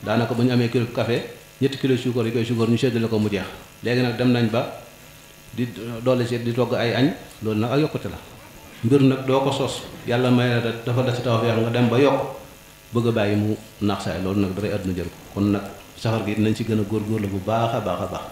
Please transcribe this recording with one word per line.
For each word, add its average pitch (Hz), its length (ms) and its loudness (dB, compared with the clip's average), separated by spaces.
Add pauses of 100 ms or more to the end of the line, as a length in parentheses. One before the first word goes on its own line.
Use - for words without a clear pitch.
Daanaka 113 300 0
bu 117 100 0
ñu 127 80 2
amee 120 180 2
kilo 117 240 0
café, 120 300 -2 (380)
ñetti 139 160 0
kilo 131 180 2
suukar 120 300 -2
yi 113 80 -2
koy 120 120 0
suukar, 117 220 0
ñu 120 100 4
séddale 117 300 0
ko 110 100 0
mu 107 120 2
jeex. 95 160 -2 (360)
Léegi 123 200 0
nag 120 160 0
dem 123 160 4
nañ 120 180 2
ba - 320 -4 (680)
di 120 160 0 (360)
doole 123 240 2
seet 120 160 -2
di 117 100 -2
togg 120 220 0
ay 110 180 0
añ, 123 200 2 (280)
loolu 107 180 0
nag 113 120 0
ak 139 80 2
yokkute 147 280 -2
la. 82 100 -8 (680)
Mbir 139 180 6
nag 131 240 4
doo 135 160 4
ko 139 100 2
sos, 123 300 -4 (240)
Yàlla 120 240 2
may 123 200 4
la 117 220 0 (140)
dafa 123 160 0
la 120 120 0
ci - 100 -4
tawfeex 113 340 2
nga 117 140 0
dem 120 180 2
ba 113 80 2
yokk, 139 400 2 (560)
bëgg 117 140 2
a 117 40 2
bàyyi 104 240 2
mu 104 200 2 (260)
naax 101 220 0
saay, 87 180 -4
loolu 98 200 0
nag 95 120 0
daray 98 200 -4
àdduna 95 220 -4
jël 87 140 -6
ko. - 80 -18 (160)
Kon 101 180 0
nag 101 100 0 (360)
safar 113 260 -2
gi 104 120 -4
dinañ 110 200 2
ci 120 80 -6
gën 110 160 0
a 104 40 0
góorgóorlu 104 440 -2
bu 95 160 -2
baax 113 300 0
a 123 80 -2
baax 90 200 -4
a 98 120 -4
baax. 80 80 -8 (100)